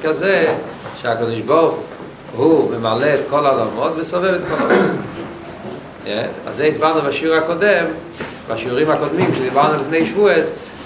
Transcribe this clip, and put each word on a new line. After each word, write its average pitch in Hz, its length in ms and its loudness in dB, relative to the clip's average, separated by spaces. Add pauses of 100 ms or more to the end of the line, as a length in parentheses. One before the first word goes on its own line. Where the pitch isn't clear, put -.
כזה 160 520 2 (480)
שהקדוש 117 380 -2
ברוך 147 380 4 (580)
הוא 151 340 4
ממלא 117 440 0
את 135 60 2 (100)
כל 143 160 2
העולמות 135 500 0
וסובב 180 380 0
את 170 140 0
כל 160 60 -2
העולמות. 185 360 4 (1160)
אה? 107 200 -2 (240)
אז - 60 -8
זה 143 80 -2
הסברנו 156 380 2
בשיעור 143 340 0
הקודם, 170 480 2 (680)
בשיעורים 123 400 0
הקודמים 151 440 2
שדיברנו 139 460 2
לפני 160 260 2
שבועס, 190 440 4 (360)